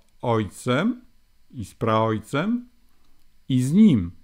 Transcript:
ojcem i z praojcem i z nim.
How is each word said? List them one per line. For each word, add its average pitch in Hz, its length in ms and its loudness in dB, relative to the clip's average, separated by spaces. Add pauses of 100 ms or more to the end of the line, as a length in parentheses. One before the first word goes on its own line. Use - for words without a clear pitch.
(220)
ojcem 123 840 -2 (460)
i 110 140 -12
z - 100 -16
praojcem 113 920 -2 (800)
i 127 140 0
z 135 100 -2
nim. 156 380 4 (140)